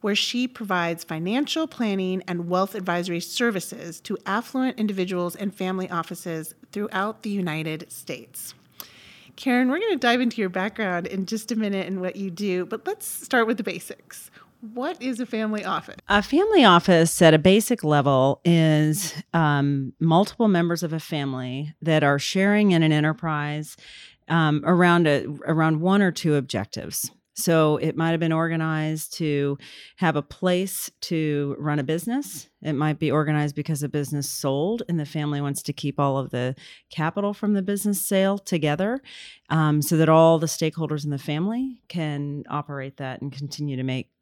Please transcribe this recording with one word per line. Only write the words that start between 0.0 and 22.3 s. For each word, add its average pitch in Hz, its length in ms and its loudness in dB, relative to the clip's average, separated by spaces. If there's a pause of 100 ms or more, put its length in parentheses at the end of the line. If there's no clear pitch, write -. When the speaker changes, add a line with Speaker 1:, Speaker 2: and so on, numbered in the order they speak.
Speaker 1:
where 202 120 0
she 240 340 -2
provides 180 560 -2
financial 233 640 -2
planning 196 600 -2
and 175 200 -4
wealth 185 280 0
advisory 175 440 -2
services 175 800 -4
to 202 140 -6 (120)
affluent 254 500 -2
individuals 185 580 -2
and 196 200 -6
family 185 340 -4
offices 170 640 -8 (180)
throughout 208 520 -6
the 220 60 -6
United 160 640 -6
States. - 640 -14 (840)
Karen, 254 320 0
we're 277 120 0
gonna 427 160 0
dive 247 260 2
into 233 200 -2
your 190 80 -2
background 185 580 -4
in 190 180 -4
just 220 260 -8
a 233 40 -2
minute 202 320 -2
and 185 140 -6
what 185 160 -6
you 196 120 -6
do, 180 380 -4
but - 180 -10
let's 403 220 -8
start - 400 0
with 226 100 0
the 214 60 -6
basics. - 680 -12 (440)
What 247 280 -8
is 247 180 -6
a 247 60 -4
family 214 400 -4
office? 175 300 -6 (120)
Speaker 2:
A 208 140 4
family 359 420 4
office 175 600 6
at 160 100 12
a 156 60 8
basic 196 440 4
level 139 600 4
is, 160 720 4 (180)
um, 143 680 2
multiple 185 500 4
members 170 340 2
of 160 100 -4
a 160 60 -4
family 139 840 -6
that 156 220 2
are 143 160 4
sharing 202 520 4